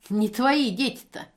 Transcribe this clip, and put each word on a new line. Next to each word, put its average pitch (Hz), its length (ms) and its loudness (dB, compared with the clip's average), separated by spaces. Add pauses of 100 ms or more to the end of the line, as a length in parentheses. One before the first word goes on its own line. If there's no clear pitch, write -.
Не 214 200 0
твои 262 420 2
дети-то - 640 -6